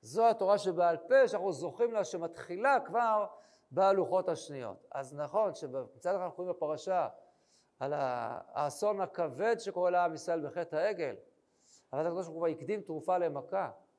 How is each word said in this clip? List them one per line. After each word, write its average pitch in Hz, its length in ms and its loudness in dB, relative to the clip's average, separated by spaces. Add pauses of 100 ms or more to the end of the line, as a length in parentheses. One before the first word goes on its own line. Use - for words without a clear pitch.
זו 196 280 4
התורה 202 280 4
שבעל 175 400 2
פה, 262 300 6
שאנחנו 196 240 0
זוכים 170 420 -2
לה, 208 100 2
שמתחילה 185 760 0
כבר 214 460 2 (460)
בלוחות 185 580 4
השניות. 135 640 -8
אז 139 240 -8
נכון, 165 400 0
שמצד 135 600 -6
אחד 185 60 -2
אנחנו 175 140 -6
קוראים 180 180 -4
בפרשה 156 540 -2 (720)
על 139 140 -2
ה-, 123 540 -2
האסון 196 540 -2
הכבד 175 580 0
שקורה 180 300 0
לעם 175 240 2
ישראל 160 340 -2
בחטא 165 280 -6
העגל, 165 400 0 (760)
אבל 151 140 0
הקדוש 175 180 -2
ברוך 160 120 -12
הוא 170 100 0
הקדים 165 340 -2
תרופה 175 360 -2
למכה. 160 540 -2 (280)